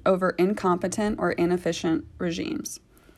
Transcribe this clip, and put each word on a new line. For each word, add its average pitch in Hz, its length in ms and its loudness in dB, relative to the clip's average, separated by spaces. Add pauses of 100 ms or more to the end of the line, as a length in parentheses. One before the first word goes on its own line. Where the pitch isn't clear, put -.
over 185 260 4
incompetent 190 840 0
or 175 140 0
inefficient 170 720 0 (140)
regimes. - 640 -6 (360)